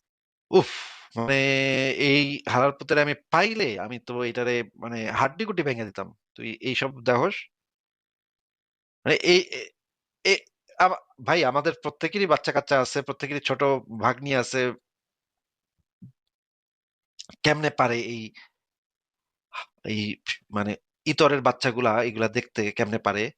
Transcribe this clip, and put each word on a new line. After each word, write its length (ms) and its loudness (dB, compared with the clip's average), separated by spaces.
উফ, 180 6
মানে 760 2
এই 580 2
হালার 220 4
পুতের 260 -2
আমি 160 2
পাইলে 480 0
আমি 200 -8
তো 240 -6
এটারে 400 -2
মানে 360 -8
হাড্ডি 340 -2
গুটি 180 -6
ভেঙে 220 -4
দিতাম। 300 -12
তুই 260 -12
এইসব 420 -6
দেহস? 300 2
মানে 100 2
এই, 240 4
এ-, 300 -10
এ-, 220 0
আমা-, 440 0
ভাই 220 2
আমাদের 360 0
প্রত্যেকেরই 440 -4
বাচ্চা 260 2
কাচ্চা 300 2
আছে, 200 -2
প্রত্যেকেরই 380 -8
ছোট 240 -2
ভাগ্নি 340 0
আছে। 380 0
কেমনে 260 0
পারে 300 0
এই, 340 -10
এই 300 -4
মানে 260 -4
ইতরের 360 4
বাচ্চাগুলা 640 2
এগুলা 240 -2
দেখতে 440 -2
কেমনে 280 -2
পারে? 380 -2